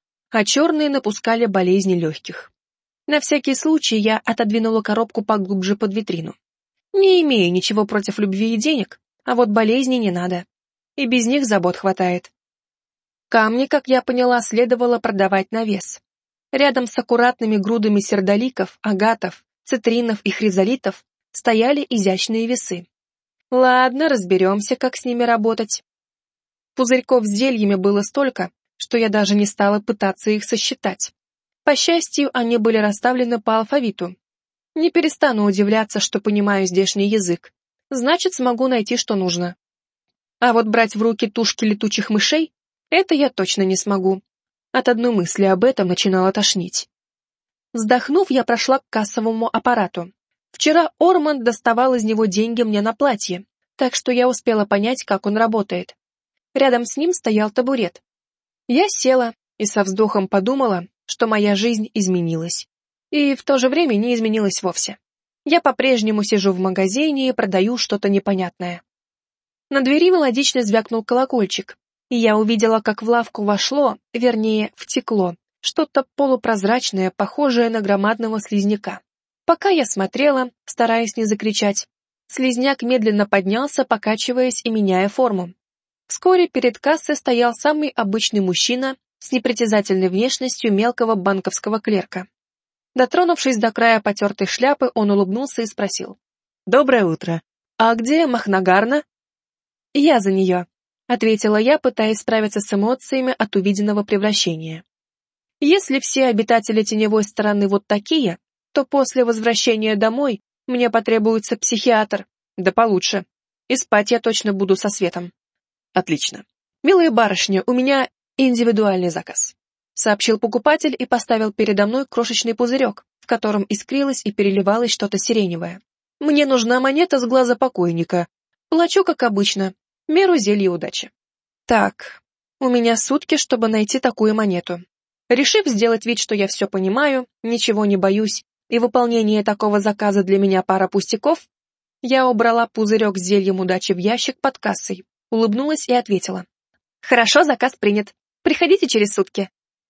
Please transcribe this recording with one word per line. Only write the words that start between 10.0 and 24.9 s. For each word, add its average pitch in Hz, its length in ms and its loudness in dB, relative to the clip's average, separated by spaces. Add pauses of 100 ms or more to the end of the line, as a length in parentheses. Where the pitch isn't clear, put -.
надо. 180 360 -4 (500)
И 277 100 -4
без 233 220 0
них 269 180 0
забот 180 320 0
хватает. 180 540 -2 (1000)
Камни, 233 380 2
как 285 200 -2
я 254 140 4
поняла, 247 400 2
следовало 240 560 2
продавать 196 540 0
на 226 140 -4
вес. 196 360 -4 (500)
Рядом 269 360 2
с - 100 -10
аккуратными 240 600 0
грудами 208 420 0
сердоликов, 202 840 -2
агатов, 208 640 -2 (200)
цитринов 233 580 -2
и 196 80 -2
хризолитов 208 720 -2 (260)
стояли 247 560 0
изящные 220 600 -2
весы. 196 400 -6 (640)
Ладно, 254 580 4
разберемся, 196 680 0
как 254 200 -2